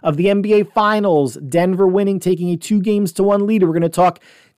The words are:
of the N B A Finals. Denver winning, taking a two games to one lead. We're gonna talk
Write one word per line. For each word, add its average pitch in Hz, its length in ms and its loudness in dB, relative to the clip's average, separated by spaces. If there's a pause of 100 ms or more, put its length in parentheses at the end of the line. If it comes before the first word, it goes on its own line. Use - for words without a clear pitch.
of 156 120 0
the 175 140 0
N 202 120 0
B 208 120 0
A 208 100 4
Finals. 202 720 0
Denver 175 500 0
winning, 196 340 0
taking 180 300 -2
a 175 60 -2
two 208 260 -2
games 202 320 -2
to 196 100 0
one 202 220 0
lead. 214 160 0
We're 165 120 0
gonna 170 160 0
talk 175 300 0 (380)